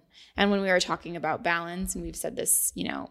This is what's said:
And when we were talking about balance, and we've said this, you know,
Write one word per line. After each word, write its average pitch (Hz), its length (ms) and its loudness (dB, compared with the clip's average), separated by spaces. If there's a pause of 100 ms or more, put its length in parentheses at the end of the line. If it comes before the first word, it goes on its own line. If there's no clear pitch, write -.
(360)
And 202 140 4
when 202 120 4
we 190 80 2
were 180 100 8
talking 175 360 -4
about 147 280 -2
balance, 170 500 -2
and 175 100 -6
we've 165 120 -8
said - 200 -6
this, - 380 2
you - 140 -4
know, - 240 -6